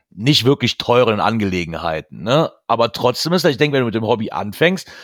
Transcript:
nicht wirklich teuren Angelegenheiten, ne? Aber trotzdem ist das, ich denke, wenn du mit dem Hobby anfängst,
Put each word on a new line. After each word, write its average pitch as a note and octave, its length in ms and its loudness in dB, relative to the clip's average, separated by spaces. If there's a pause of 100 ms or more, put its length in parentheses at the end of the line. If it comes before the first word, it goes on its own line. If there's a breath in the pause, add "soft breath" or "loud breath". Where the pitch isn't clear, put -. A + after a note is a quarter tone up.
nicht A2+ 340 0
wirklich B2 360 0
teuren A#2 400 2
Angelegenheiten, E2+ 1040 -4
ne? C3+ 280 0 (140)
Aber A#2 260 0
trotzdem - 420 -2
ist F3+ 120 0
das, E3 60 6
ich B2 60 -4
denke, D3 180 0
wenn C3+ 60 4
du B2 40 2
mit A2+ 80 -2
dem A2 140 -2
Hobby A2+ 240 0
anfängst, D3+ 600 -2 (120 loud breath)